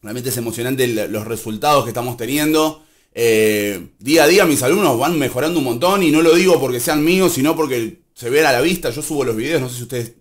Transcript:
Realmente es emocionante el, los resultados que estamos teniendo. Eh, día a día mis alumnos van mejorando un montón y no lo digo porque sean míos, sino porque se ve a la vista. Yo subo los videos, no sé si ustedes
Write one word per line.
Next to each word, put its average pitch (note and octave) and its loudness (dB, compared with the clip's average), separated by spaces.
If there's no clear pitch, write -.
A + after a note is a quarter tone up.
Realmente A#2+ -8
es A#2 -4
emocionante A#2+ -4
el, A2 -2
los G#2+ -6
resultados A2+ -2
que A#2 -8
estamos A#2+ -6
teniendo. D3+ -2
Eh, G#2+ 0
día D3 4
a - 6
día F#3 6
mis C3+ 0
alumnos D3+ 2
van D#3 0
mejorando C#3 -2
un C3+ -2
montón C3 0
y D#3+ 2
no D#3 4
lo E3 6
digo F3 4
porque B2 -2
sean D3+ 0
míos, F3 2
sino C#3+ 2
porque B2+ -4
se A#2+ -8
ve D3+ 2
a D3 4
la B2 2
vista. D#3+ 0
Yo B2 -8
subo D3+ -4
los A#2 -2
videos, C#3 -2
no B2+ -6
sé B2 -12
si B2 -10
ustedes A#2+ -8